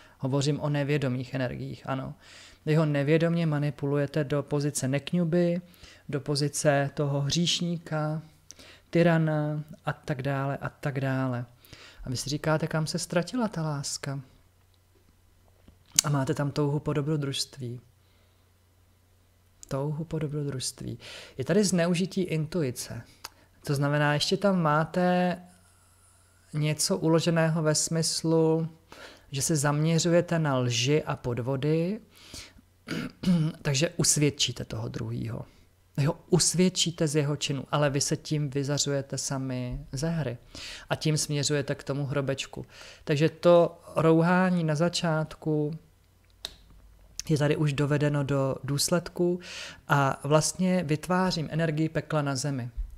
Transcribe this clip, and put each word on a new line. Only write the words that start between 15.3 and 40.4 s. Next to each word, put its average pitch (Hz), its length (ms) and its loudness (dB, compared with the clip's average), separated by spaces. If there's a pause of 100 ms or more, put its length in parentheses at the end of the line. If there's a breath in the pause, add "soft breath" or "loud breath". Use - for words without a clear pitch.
A 156 60 0
máte 143 240 0
tam 143 160 -2
touhu 147 280 0
po 151 140 -4
dobrodružství. 139 880 -4 (1900 soft breath)
Touhu 147 360 -4
po 160 140 -6
dobrodružství. 143 800 -6 (400 loud breath)
Je 131 60 -2
tady 208 200 4
zneužití 180 580 2
intuice. 151 800 -4 (640 loud breath)
To 147 80 0
znamená, 147 400 2
ještě 147 220 0
tam 185 260 2
máte 180 760 2 (1120)
něco 151 460 0
uloženého 160 640 4
ve 151 120 4
smyslu, 160 920 2 (640 loud breath)
že 135 100 -4
se 165 140 0
zaměřujete 165 800 2
na 147 200 2
lži 123 440 2
a 147 140 -4
podvody, 139 840 -2 (840 loud breath)
<clears throat> - 760 0
takže 147 340 0
usvědčíte 147 680 0
toho 117 240 -8
druhýho. 120 580 -8 (500 soft breath)
Vy 147 80 2
ho 156 120 0 (140)
usvědčíte 170 800 2
z 143 80 0
jeho 147 200 2
činu, 135 340 -4
ale 147 200 2
vy 139 100 0
se 156 160 0
tím 151 340 -4
vyzařujete 139 680 -2
sami 131 760 -6
ze 143 160 -2
hry. 143 300 -2 (520 loud breath)